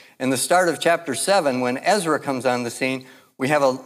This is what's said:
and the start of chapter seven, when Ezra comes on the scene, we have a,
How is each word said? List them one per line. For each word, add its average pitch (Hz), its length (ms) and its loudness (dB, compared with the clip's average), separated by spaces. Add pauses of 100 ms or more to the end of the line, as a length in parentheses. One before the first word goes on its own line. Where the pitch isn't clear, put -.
(200)
and 131 120 0
the 131 40 0
start 175 320 2
of 143 120 -2
chapter 165 340 0
seven, 147 460 0
when 123 160 -2
Ezra 165 440 0
comes 131 260 -4
on 123 160 0
the 120 80 -6
scene, 131 340 -4 (320)
we 131 120 -4
have 147 140 2
a, 131 240 2